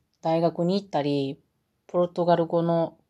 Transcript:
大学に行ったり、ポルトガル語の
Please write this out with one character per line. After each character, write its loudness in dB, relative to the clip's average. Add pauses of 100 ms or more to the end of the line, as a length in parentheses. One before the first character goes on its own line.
(220)
大 0
学 0
に 0
行 -10
っ -20
た -2
り、 -2 (480)
ポ -2
ル 0
ト -4
ガ 4
ル 2
語 0
の -2 (140)